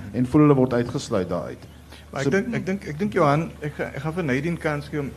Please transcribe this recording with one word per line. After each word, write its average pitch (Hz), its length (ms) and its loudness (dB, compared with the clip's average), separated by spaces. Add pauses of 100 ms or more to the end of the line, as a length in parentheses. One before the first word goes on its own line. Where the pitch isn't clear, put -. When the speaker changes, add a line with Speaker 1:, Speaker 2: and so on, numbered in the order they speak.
(120)
Speaker 1:
en 123 140 0
voel 151 160 4
hulle 147 120 8
word 127 200 4
uitgesluit 113 540 -2
daaruit. 64 300 -6 (540)
Speaker 2:
Maar 135 120 -4
Speaker 1:
So 135 40 2
Speaker 2:
ek 143 40 4 (120)
dink, 240 100 -4
ek 135 120 -4
dink, 196 200 -4
ek 147 120 -8
dink, 208 160 -2
Johan, 156 360 4 (120)
ek 147 120 -6
ga, - 100 -4
ek - 180 -6
gaan 156 100 -4
vir 180 120 -4
Nadine 143 340 0
kans 147 300 -4
gee 151 120 -4
om, 131 160 -6